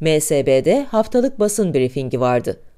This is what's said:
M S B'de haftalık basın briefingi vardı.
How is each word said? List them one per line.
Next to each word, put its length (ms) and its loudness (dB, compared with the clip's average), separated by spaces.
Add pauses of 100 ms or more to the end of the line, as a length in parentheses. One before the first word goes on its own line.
M 200 2
S 260 0
B'de 440 2
haftalık 500 0
basın 340 0
briefingi 460 -2
vardı. 400 -2 (160)